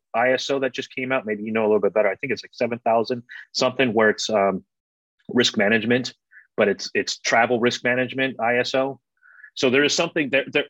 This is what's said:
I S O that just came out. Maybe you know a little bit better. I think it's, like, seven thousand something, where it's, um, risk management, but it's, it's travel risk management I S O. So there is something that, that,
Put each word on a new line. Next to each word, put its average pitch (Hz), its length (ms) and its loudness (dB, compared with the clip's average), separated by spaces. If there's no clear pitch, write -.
I 127 200 2
S - 180 -2
O 139 80 0
that 135 140 -2
just - 200 -10
came 127 180 -6
out. 127 140 -2
Maybe 107 180 -6
you 110 80 -6
know 110 120 0
a 104 40 2
little 104 140 4
bit 92 120 0
better. 104 140 2
I 95 80 -2
think 131 160 -8
it's, - 120 -6
like, - 100 -20
seven 117 260 -4
thousand 117 440 0
something, 127 420 0
where 110 180 4
it's, - 180 -4
um, 98 340 0
risk 120 280 0
management, 113 560 0
but 107 120 2
it's, - 260 -2
it's - 240 -2
travel 120 420 2
risk 120 240 0
management 127 560 -2
I 120 200 0
S 123 160 -2
O. 135 240 -2
So 135 140 2
there 139 140 4
is 143 120 0
something 160 360 -2
that, 135 220 0
that, 147 160 0